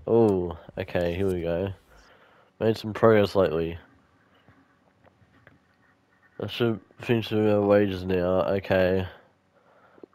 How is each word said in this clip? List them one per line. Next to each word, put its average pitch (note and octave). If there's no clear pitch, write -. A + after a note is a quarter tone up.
Oh, F#2+
okay, F2
here G2
we F2+
go. E2+
Made A2
some G#2+
progress G#2
lately. E2
I G#2+
should A2+
finish A#2
with G#2+
our G#2
wages G2+
now. F#2
Okay, F#2+